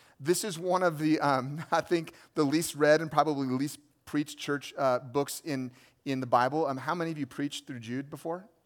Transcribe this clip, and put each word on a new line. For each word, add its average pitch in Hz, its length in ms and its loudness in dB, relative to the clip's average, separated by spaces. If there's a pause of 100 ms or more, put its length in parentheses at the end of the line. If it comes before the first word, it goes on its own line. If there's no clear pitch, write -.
(220)
this 165 240 0
is 180 140 -6
one 185 240 0
of 165 160 2
the, 156 220 2
um, 143 460 0
<laughs> - 60 -14
I 165 80 4
think, 165 320 -2 (220)
the 156 100 4
least 151 300 0
read 147 260 6
and 165 100 -6
probably 147 380 2
the 127 60 0
least 139 240 -2 (260)
preached - 320 -2
church, - 400 -6
uh, 131 220 4
books 139 460 -2
in, 131 260 -4 (340)
in 135 160 -2
the 127 60 -6
Bible. 131 400 2
Um, 135 100 -2
how 135 180 -4
many 165 180 -4
of 151 60 -10
you 143 80 -4
preached - 420 -6
through 131 120 -10
Jude 127 300 -8
before? 170 340 -10 (220)